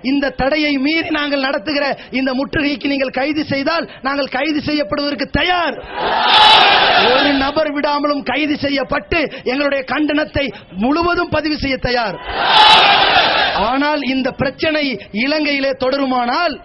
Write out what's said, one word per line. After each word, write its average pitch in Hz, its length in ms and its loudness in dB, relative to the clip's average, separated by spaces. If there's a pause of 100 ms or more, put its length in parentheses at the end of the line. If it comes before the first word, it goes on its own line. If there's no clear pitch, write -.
இந்த 277 320 0
தடையை 294 420 0
மீறி 311 320 0
நாங்கள் 285 360 -2
நடத்துகிற 285 400 -2 (260)
இந்த 262 220 -2
முற்றுகைக்கு 277 560 -2
நீங்கள் 269 280 -2
கைது 294 280 -2
செய்தால் 285 400 -2 (160)
நாங்கள் 277 280 -2
கைது 294 320 -2
செய்யப்படுவதற்கு 294 720 -2
தயார். 330 440 0 (1300)
ஒரு 269 320 4
நபர் 285 360 0
விடாமலும் 294 500 0
கைது 294 340 -2
செய்யப்பட்டு 285 600 -2 (240)
எங்களுடைய 277 420 0
கண்டனத்தை 294 600 -2 (320)
முழுவதும் 339 580 0
பதிவு 302 220 -2
செய்ய 269 220 -2
தயார். 240 380 -2 (1500)
ஆனால் 285 420 0
இந்த 262 300 -2
பிரச்சனை 294 500 -2 (320)
இலங்கையிலே 277 600 0
தொடருமானால் 262 840 0